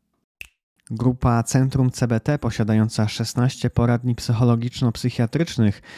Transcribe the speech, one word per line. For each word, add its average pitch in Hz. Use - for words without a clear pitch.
Grupa 120
Centrum 131
C -
B 113
T, 147
posiadająca 110
szesnaście 120
poradni 120
psychologiczno-psychiatrycznych 120